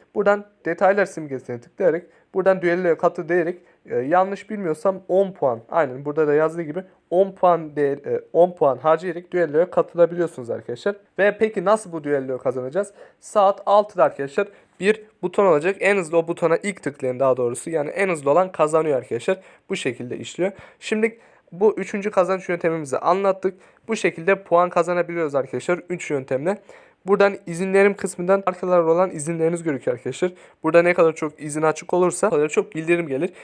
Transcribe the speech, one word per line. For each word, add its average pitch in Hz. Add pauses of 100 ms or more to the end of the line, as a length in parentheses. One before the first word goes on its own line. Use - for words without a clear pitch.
(140)
Buradan 202 (200)
detaylar 190
simgesine 131
tıklayarak 175 (280)
buradan 185
düelloya 175
katıl 175
diyerek, 175 (300)
e, 123
yanlış 185
bilmiyorsam 190
on 185
puan. 120 (100)
Aynen 143
burada 147
da 143
yazdığı 160
gibi 165 (260)
on 190
puan 165
değer, 139
e, 120 (120)
on 175
puan 135
harcayarak 165
düelloya 170
katılabiliyorsunuz 165
arkadaşlar. 120 (220)
Ve 202
peki 220
nasıl 196
bu 156
düelloyu 135
kazanacağız? 131 (280)
Saat 196
altıda 202
arkadaşlar 143 (320)
bir 214 (200)
buton 185
olacak. 170
En 196
hızlı 165
o 165
butona 165
ilk 196
tıklayan 127
daha 131
doğrusu. 123
Yani 151
en 190
hızlı 147
olan 185
kazanıyor 156
arkadaşlar. 123 (280)
Bu 190
şekilde 123
işliyor. 175 (280)
Şimdi 220 (340)
bu 202
üçüncü 196
kazanç 185
yöntemimizi 165
anlattık. 190 (340)
Bu 220
şekilde 190
puan 175
kazanabiliyoruz 170
arkadaşlar 135
üç 175
yöntemle. 139 (480)
Buradan 202 (100)
izinlerim 190
kısmından 196
markalar 180
olan 170
izinleriniz 165
gözüküyor 135
arkadaşlar. 180 (300)
Burada 160
ne 175
kadar 160
çok 151
izin 151
açık 156
olursa 180
o -
kadar 156
çok -
bildirim 165
gelir. 143 (120)